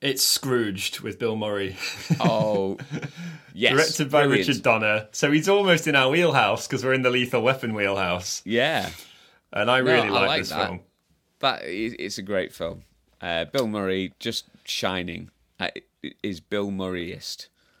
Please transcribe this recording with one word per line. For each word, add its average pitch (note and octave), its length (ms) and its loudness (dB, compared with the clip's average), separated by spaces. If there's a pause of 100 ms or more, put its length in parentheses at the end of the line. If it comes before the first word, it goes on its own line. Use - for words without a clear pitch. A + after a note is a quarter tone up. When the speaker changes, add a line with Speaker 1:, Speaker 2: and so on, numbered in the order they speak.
Speaker 1:
it's C3+ 240 0
Scrooged A2+ 760 0
with G#2 180 -8
Bill A2 180 0
Murray. G2+ 400 -2 (220)
<laughs> D#3+ 220 0
Speaker 2:
Oh, G#2+ 580 2 (760)
yes, A2 220 2
Speaker 1:
Directed D3+ 360 2
by D3 140 6
Speaker 2:
brilliant. C#3 240 4
Speaker 1:
Richard C3 140 2
Donner. G#2+ 500 2
So - 180 0
he's D#3 200 4
almost F#3+ 360 4
in D#3 80 0
our C3 140 6
wheelhouse C3+ 580 2
'cause B2 160 -4
we're C3 120 2
in C3 80 0
the B2+ 80 4
Lethal B2 320 0
Weapon A#2 320 0
wheelhouse. G2 720 -2
Speaker 2:
Yeah. A#2 420 0 (640)
Speaker 1:
And G#2+ 180 0
I B2+ 100 4
Speaker 2:
No, B2+ 120 2
Speaker 1:
really A#2 160 4
Speaker 2:
I G2+ 40 0
Speaker 1:
like G2 160 2
Speaker 2:
like D3+ 140 0
Speaker 1:
this - 60 -6
Speaker 2:
that. E2 180 -2
Speaker 1:
film. F2+ 140 -8 (600)
Speaker 2:
That B2+ 240 -2
is, G#2+ 340 -6
it's G2+ 200 -8
a G2+ 40 -10
great F#2+ 300 -4
film. E2+ 300 -8 (380)
Uh, E2+ 240 -2
Bill B2 240 -2
Murray F#2+ 500 -2
just - 280 -6 (180)
shining. F2 640 -4 (300)
Uh, F#2 80 -2 (340)
it D2 200 -12
is F#2+ 180 -6
Bill G2+ 320 -4
Murrayist. F#2 760 -8 (320)